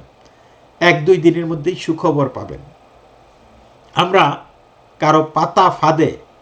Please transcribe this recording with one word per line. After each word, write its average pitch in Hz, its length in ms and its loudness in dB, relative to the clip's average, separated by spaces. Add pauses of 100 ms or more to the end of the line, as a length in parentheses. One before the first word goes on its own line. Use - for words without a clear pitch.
(800)
"এক 160 260 0
দুই 185 120 4
দিনের 165 280 2
মধ্যেই 160 300 -6
সুখবর 156 540 -2
পাবেন। 87 300 -14 (1400)
আমরা 180 480 0 (560)
কারো 151 340 2
পাতা 170 360 2
ফাঁদে 151 480 0 (240)